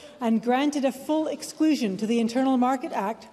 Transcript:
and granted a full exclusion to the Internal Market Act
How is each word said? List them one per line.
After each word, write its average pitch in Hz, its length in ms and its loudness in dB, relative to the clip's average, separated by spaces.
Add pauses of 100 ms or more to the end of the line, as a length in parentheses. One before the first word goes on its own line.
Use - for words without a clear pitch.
(200)
and 226 240 2
granted 269 400 0
a 262 80 2
full 311 360 -2
exclusion 277 720 0
to 214 80 -4
the 233 140 2
Internal 254 380 2
Market 262 340 0
Act 226 420 -6